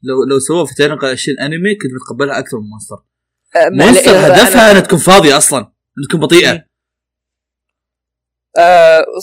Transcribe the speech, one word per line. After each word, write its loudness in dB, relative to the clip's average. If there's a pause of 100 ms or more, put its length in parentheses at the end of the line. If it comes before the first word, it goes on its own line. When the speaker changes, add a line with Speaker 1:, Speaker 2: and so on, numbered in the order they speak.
Speaker 1:
لو، -4
لو 0
سووا -4
في -14
تاريخ -4
عشرين -6
أنمي -6
كنت -10
بتقبلها -8
أكثر -12
من -14
مونستر. -18 (600)
Speaker 2:
آه، 2
معلي-، 0
Speaker 1:
مونستر 4
Speaker 2:
آه، 4
Speaker 1:
هدفها 2
Speaker 2:
أنا 6
Speaker 1:
أنها 4
تكون -2
فاضية 4
أصلًا، -2
أنها -14
تكون -4
بطيئة. 0
Speaker 2:
مم. -10 (1900)
آه، 4 (180)